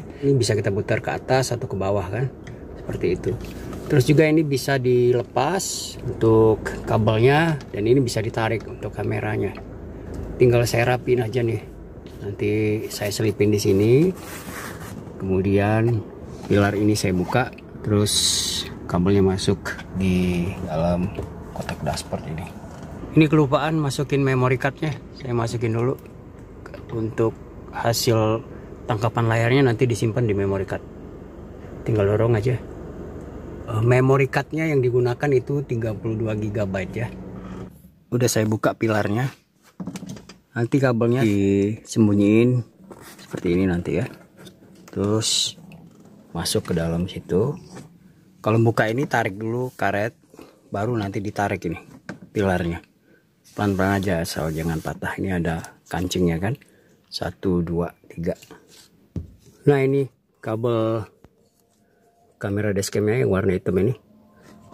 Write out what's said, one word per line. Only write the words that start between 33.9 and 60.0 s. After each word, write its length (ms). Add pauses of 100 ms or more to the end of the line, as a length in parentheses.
cardnya 400
yang 160
digunakan 480
itu 320
tiga 320
puluh 240
dua 160
gigabyte 640
ya. 80 (1040)
Udah 160
saya 160
buka 320
pilarnya. 560 (1200)
Nanti 240
kabelnya 480
disembunyiin 1400 (640)
seperti 320
ini 80
nanti 320
ya. 80 (880)
Terus 640 (720)
masuk 400
ke 80
dalam 320
situ. 480 (800)
Kalau 240
buka 240
ini 240
tarik 240
dulu 400
karet, 400 (560)
baru 240
nanti 240
ditarik 480
ini 160 (480)
pilarnya. 560 (720)
Pelan-pelan 400
aja 240
asal 320
jangan 240
patah. 400
Ini 240
ada 320 (160)
kancingnya 480
kan. 160 (560)
Satu, 560
dua, 240 (160)
tiga. 320 (1300)
Nah, 160
ini 240 (320)